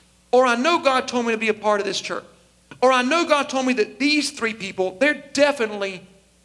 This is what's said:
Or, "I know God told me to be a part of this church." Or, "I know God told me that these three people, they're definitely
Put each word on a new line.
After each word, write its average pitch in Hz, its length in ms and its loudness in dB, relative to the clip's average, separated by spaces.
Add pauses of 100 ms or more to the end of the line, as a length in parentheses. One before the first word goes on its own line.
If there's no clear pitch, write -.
(320)
Or, 254 140 6
"I 240 100 2
know 320 220 2
God 262 280 0
told 240 200 -2
me 233 60 0
to 220 60 -2
be 220 100 -2
a 214 60 0
part 208 260 0
of 196 60 -6
this 190 140 -6
church." - 240 -10 (560)
Or, 254 120 6
"I 254 100 4
know 320 220 0
God 285 260 0
told 262 160 -2
me 254 80 0
that 208 240 -4
these 294 320 0
three 220 240 -6
people, 185 460 -6
they're 285 220 0 (100)
definitely 214 760 -2 (380)